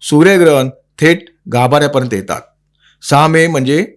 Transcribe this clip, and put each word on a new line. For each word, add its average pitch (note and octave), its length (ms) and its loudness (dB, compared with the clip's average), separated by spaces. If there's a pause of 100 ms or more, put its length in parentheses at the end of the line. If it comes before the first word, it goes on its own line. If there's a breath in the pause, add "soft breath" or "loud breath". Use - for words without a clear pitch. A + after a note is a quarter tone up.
सूर्यग्रहण D#3 680 2 (320)
थेट E3 240 0 (280)
गाभाऱ्यापर्यंत B2+ 600 -2
येतात. F#2+ 260 -8 (600)
सहा D3 240 0
मे D#3+ 200 2
म्हणजे D3 380 -2 (120)